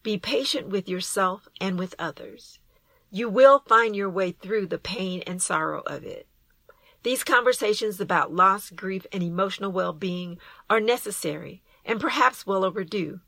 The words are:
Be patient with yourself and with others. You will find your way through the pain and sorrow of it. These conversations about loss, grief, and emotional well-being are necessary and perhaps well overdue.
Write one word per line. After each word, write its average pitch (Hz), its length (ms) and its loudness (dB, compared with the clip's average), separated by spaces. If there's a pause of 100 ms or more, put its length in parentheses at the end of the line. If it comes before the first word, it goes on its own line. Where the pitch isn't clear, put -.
Be 214 120 -2
patient 262 520 -4
with 190 200 -4
yourself 185 600 -2 (120)
and 190 160 -2
with 185 220 -6
others. - 600 -12 (520)
You 226 160 -4
will 269 380 8
find 226 300 4
your 196 120 -2
way 185 220 0
through 196 360 -4
the 170 120 -4
pain 185 480 -6
and 180 160 -6
sorrow 156 380 -2
of 135 240 -8
it. - 240 -14 (760)
These 254 220 -2
conversations 226 760 2
about 165 320 0
loss, 190 380 4
grief, 190 420 -8
and 196 80 -4
emotional 190 520 -2
well-being 180 680 -4 (300)
are 220 120 4
necessary 185 840 -4 (220)
and 220 160 -2
perhaps - 460 0
well 190 180 2
overdue. 180 640 -4